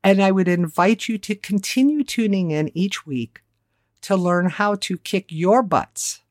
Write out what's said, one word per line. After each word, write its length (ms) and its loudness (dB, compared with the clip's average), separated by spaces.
and 180 4
I 80 4
would 180 2
invite 600 0
you 100 -4
to 160 -6
continue 720 0
tuning 460 0
in 260 -2
each 300 -4
week 360 -8
to 120 -2
learn 360 2
how 260 0
to 220 -6
kick 320 -4
your 320 2
butts 680 -4